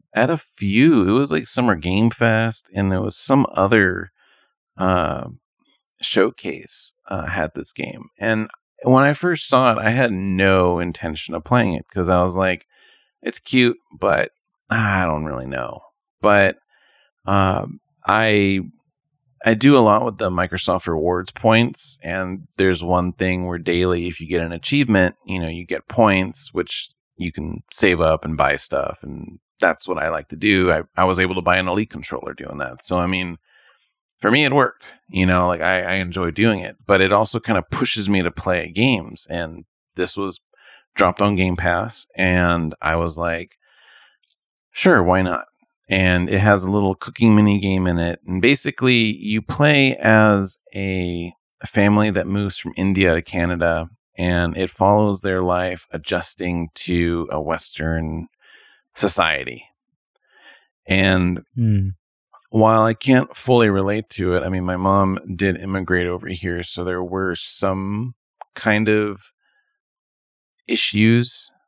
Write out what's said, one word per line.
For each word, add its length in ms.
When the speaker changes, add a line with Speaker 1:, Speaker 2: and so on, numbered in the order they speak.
Speaker 1:
at 160
a 80
few, 720
it 80
was, 140
like, 160
Summer 280
Game 340
Fest, 680
and 160
there 100
was 160
some 360
other, 580
uh, 500
showcase, 920
uh, 200
had 280
this 180
game. 320
And 300
when 200
I 100
first 340
saw 260
it, 40
I 140
had 200
no 680
intention 560
of 80
playing 320
it, 180
'cause 160
I 140
was 120
like, 300
"It's 180
cute, 380
but 320
I 340
don't 200
really 200
know." 360
But, 380
um, 520
I, 540
I 80
do 240
a 40
lot 240
with 120
the 140
Microsoft 560
Rewards 440
points, 720
and 440
there's 260
one 300
thing 320
where 140
daily, 480
if 120
you 80
get 140
an 100
achievement, 640
you 120
know, 100
you 160
get 220
points, 640
which 360
you 140
can 300
save 300
up 240
and 120
buy 180
stuff, 480
and 360
that's 280
what 120
I 100
like 200
to 60
do. 360
I, 100
I 80
was 140
able 160
to 60
buy 160
an 100
Elite 240
controller 420
doing 240
that. 260
So, 140
I 80
mean, 320
for 120
me, 120
it 100
worked. 320
You 160
know, 220
like, 140
I, 200
I 140
enjoy 360
doing 280
it, 260
but 160
it 100
also 280
kinda 320
pushes 380
me 120
to 100
play 400
games, 580
and 360
this 220
was 220
dropped 260
on 140
Game 220
Pass, 480
and 680
I 140
was 220
like, 400
"Sure, 320
why 200
not?" 220
And 400
it 100
has 240
a 80
little 240
cooking 400
mini 240
game 280
in 120
it, 280
and 140
basically, 760
you 240
play 560
as 640
a, 580
a 60
family 440
that 160
moves 300
from 200
India 380
to 80
Canada, 640
and 380
it 140
follows 520
their 200
life 500
adjusting 840
to 560
a 100
Western 840
society. 720
And 560
Speaker 2:
Hmm. 340
Speaker 1:
while 320
I 100
can't 420
fully 340
relate 420
to 240
it, 80
I 60
mean, 160
my 120
mom 420
did 220
immigrate 500
over 200
here, 360
so 200
there 200
were 320
some 760
kind 340
of 420
issues 840